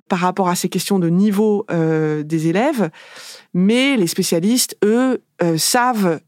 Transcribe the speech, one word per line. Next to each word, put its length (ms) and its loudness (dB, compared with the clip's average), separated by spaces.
par 80 0
rapport 320 0
à 60 0
ces 140 -4
questions 280 -2
de 100 0
niveau, 600 2
euh, 540 0
des 240 -2
élèves, 420 0
mais 420 2
les 120 2
spécialistes, 760 0
eux, 380 2
euh, 160 0
savent 680 0